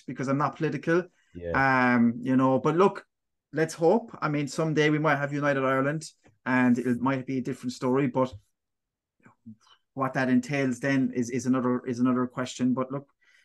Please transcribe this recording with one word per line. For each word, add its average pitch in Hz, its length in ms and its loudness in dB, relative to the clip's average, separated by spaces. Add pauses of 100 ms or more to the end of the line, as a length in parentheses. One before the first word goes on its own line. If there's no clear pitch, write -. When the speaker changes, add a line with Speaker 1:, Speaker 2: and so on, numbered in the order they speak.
Speaker 1:
because 131 220 -6
I'm 139 80 0
not 139 180 -2
political. 160 480 -2 (300)
Speaker 2:
Yeah. 127 600 2
Speaker 1:
Um, 117 260 4
you 131 160 0
know, 131 200 4
but 151 200 0
look, - 280 2 (460)
let's 156 220 -2
hope. 175 480 2
I 156 80 0
mean, 147 180 -2
someday 151 440 0
we 151 80 2
might 151 180 2
have 143 160 -4
United 143 320 0
Ireland, 139 400 -2 (400)
and 123 320 4
it 120 240 -2
might 131 240 -2
be 135 140 -4
a - 20 -2
different 127 320 -8
story, 135 340 0
but 127 240 0 (1600)
what 135 180 -4
that 131 160 0
entails 127 500 0
then 135 340 0
is, 120 160 -2
is 120 160 -6
another, 123 400 0
is 120 140 -6
another 127 260 0
question. 127 480 -4
But 127 180 -2
look, 139 160 -8 (380)